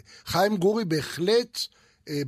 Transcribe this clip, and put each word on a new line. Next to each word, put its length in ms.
חיים 300
גורי 280
בהחלט, 720
אה, 200